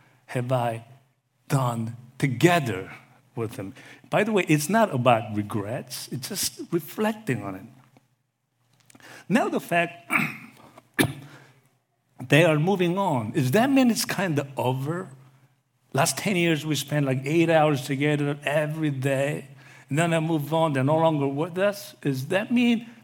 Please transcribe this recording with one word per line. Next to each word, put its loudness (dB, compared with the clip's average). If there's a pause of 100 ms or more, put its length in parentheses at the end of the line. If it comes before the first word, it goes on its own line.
(260)
have -4
I -2 (640)
done 0 (220)
together 2 (440)
with -6
them? -12 (340)
By 2
the -4
way, 2
it's 2
not 2
about 2
regrets. -6
It's -8
just -6 (100)
reflecting -4
on -8
it. -14 (1700)
Now 2
the -2
fact -4 (880)
<clears throat> -8
they 6
are 4
moving 0
on, -2
does 0
that 4
mean 4
it's 0
kinda -2 (100)
over? -4 (840)
Last 0
ten -2
years, 2
we -2
spent, -2
like, -2
eight 2
hours 4
together 0
every -2
day. -2 (400)
And -2
then 2
they 2
move -2
on, 2
they're 0
no 4
longer 2
with -4
us. -2
Does -4
that -2
mean 2 (180)